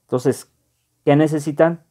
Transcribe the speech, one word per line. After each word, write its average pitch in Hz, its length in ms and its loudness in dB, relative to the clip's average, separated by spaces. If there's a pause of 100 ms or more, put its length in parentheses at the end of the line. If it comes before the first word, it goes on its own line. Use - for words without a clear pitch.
Entonces, - 520 -4 (520)
¿qué 143 100 4
necesitan? 156 760 0